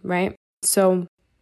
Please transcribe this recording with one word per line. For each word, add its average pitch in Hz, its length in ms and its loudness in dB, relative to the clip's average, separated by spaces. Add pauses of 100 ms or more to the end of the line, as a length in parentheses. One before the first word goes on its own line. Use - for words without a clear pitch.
right? 185 320 -2 (260)
So 185 460 2 (340)